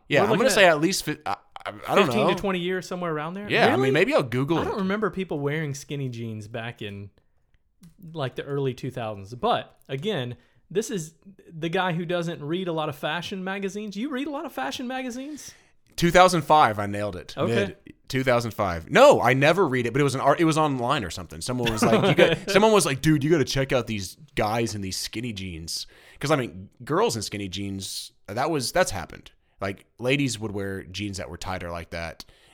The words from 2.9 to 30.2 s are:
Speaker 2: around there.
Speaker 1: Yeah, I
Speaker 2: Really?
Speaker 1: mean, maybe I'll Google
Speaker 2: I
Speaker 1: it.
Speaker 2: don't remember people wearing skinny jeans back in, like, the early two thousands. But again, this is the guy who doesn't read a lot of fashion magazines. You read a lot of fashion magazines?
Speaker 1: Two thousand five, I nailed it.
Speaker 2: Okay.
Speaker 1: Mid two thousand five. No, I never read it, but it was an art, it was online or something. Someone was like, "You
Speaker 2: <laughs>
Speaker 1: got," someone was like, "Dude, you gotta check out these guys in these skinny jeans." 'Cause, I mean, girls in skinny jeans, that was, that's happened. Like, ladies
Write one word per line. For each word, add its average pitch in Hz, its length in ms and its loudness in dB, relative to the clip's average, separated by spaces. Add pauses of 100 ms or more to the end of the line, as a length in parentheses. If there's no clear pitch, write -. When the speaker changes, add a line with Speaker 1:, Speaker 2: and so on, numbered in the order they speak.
Speaker 2:
around 151 220 -6
there. 208 140 -10
Speaker 1:
Yeah, - 180 4
I - 40 4
Speaker 2:
Really? 127 120 2
Speaker 1:
mean, 135 100 4
maybe 202 200 4
I'll 226 100 4
Google 135 360 0
Speaker 2:
I - 40 0
Speaker 1:
it. - 20 -2
Speaker 2:
don't 403 140 -4
remember 196 300 -2
people 185 300 -6
wearing 143 340 -4
skinny 139 360 -8
jeans 113 380 -10
back 113 340 -10
in, 101 280 -10 (1040)
like, 135 220 -6
the 165 80 -8
early 139 300 -2
two 127 180 -8
thousands. 107 440 -8
But 151 420 -2 (100)
again, 135 480 -6 (340)
this 208 220 -4
is 160 220 -6 (380)
the 165 180 -8
guy 185 240 0
who 170 120 -4
doesn't 165 380 -4
read 175 240 -4
a 170 60 -4
lot 156 160 -4
of 143 60 -8
fashion 175 480 -6
magazines. 196 520 -8
You 240 140 -6
read 277 180 -4
a 311 40 -8
lot 302 140 -6
of 269 60 -12
fashion 262 360 -8
magazines? 262 680 -10 (420)
Speaker 1:
Two 170 160 2
thousand 175 300 8
five, 143 380 6
I 101 80 -2
nailed 101 280 -4
it. - 220 -14
Speaker 2:
Okay. 139 180 0
Speaker 1:
Mid 196 220 -2 (320)
two 131 140 -2
thousand 120 280 2
five. 87 380 -2
No, 226 320 8
I 123 120 4
never 165 340 4
read 123 180 0
it, 117 80 -2
but 143 80 2
it - 20 4
was 131 120 2
an 131 60 -4
art, 139 180 4
it 170 60 4
was 156 120 2
online 135 460 0
or 85 80 -6
something. 82 280 -12
Someone 120 320 -2
was 110 120 -2
like, 202 240 4
"You 175 80 4
Speaker 2:
<laughs> 170 200 6
Speaker 1:
got," - 140 -6
someone 208 220 6
was 196 140 6
like, 135 160 -2
"Dude, 151 220 4
you 151 60 0
gotta 160 160 4
check 135 260 -2
out 123 160 0
these 101 300 -6 (180)
guys 110 400 0
in 104 60 -8
these 95 160 -6
skinny 117 360 -8
jeans." 87 540 -10 (320)
'Cause, 143 120 -2
I 156 60 4
mean, 98 320 -6 (160)
girls 165 320 0
in 104 40 -6
skinny 101 280 -8
jeans, 98 640 -10 (140)
that 120 220 -4
was, 139 220 -2
that's 180 200 0
happened. - 400 -12 (280)
Like, 98 260 -8 (140)
ladies 123 400 0